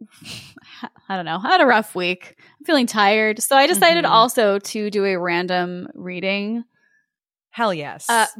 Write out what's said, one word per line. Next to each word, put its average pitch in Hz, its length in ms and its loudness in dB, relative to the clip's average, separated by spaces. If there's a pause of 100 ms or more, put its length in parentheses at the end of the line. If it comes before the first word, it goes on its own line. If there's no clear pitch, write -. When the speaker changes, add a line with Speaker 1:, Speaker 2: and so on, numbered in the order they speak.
Speaker 1:
<sighs> - 300 -20 (800)
I 190 80 -6
don't 180 100 -6
know. 165 160 -6
I 254 60 -4
had 370 120 4
a 302 60 6
rough 226 300 2
week. 180 400 -6 (240)
I'm - 40 -20
feeling 277 220 2
tired. 214 560 2
So - 140 2
I 277 100 6
decided 339 380 2
Speaker 2:
Mm-hmm. - 80 2
Speaker 1:
also 220 480 2
to 208 300 -6
do 196 140 -2
a 196 140 0
random 180 760 -4
reading. 196 680 -6 (880)
Speaker 2:
Hell 220 240 -2
yes. 143 340 -12
Speaker 1:
Uh, 226 180 2 (140)